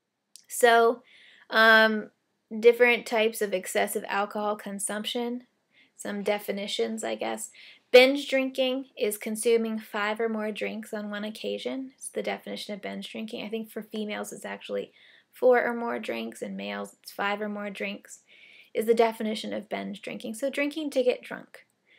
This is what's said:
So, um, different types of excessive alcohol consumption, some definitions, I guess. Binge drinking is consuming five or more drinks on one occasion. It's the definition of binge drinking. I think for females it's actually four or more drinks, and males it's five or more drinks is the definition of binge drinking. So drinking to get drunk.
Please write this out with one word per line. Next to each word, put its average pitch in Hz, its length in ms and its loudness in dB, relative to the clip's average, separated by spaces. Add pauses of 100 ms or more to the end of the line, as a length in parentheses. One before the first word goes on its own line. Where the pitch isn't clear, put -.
(460)
So, 233 560 4 (480)
um, 220 600 6 (480)
different 233 480 6
types 220 360 2
of 202 100 -2
excessive 202 560 -2
alcohol 208 480 -2
consumption, 220 880 -6 (520)
some 208 260 -8
definitions, 208 800 -2
I 226 120 -4
guess. 226 340 -6 (400)
Binge 269 380 8
drinking 262 580 -2 (100)
is 208 220 -2
consuming 226 640 0
five 214 400 -4
or 226 80 0
more 214 240 -4
drinks 202 420 -8
on 208 160 -8
one 208 140 -6
occasion. 220 720 -6
It's - 120 -14
the 214 140 -6
definition 202 500 -8
of 196 80 -10
binge 196 300 -10
drinking. 226 340 -10
I 214 40 -10
think 220 200 -8
for 220 140 -10
females 214 500 -8
it's 208 120 -14
actually 196 480 -8 (400)
four 247 320 4
or 240 100 -2
more 233 240 -6
drinks, 226 420 -8
and 196 160 -10
males 202 460 -8
it's - 100 -18
five 208 280 -4
or 214 80 -6
more 208 200 -8
drinks 202 520 -10 (520)
is 220 140 0
the 226 80 6
definition 220 580 0
of 208 160 -8
binge 196 320 -8
drinking. - 340 -10
So 269 160 -4
drinking 294 400 -4
to 262 120 0
get 240 200 0
drunk. - 440 -16 (320)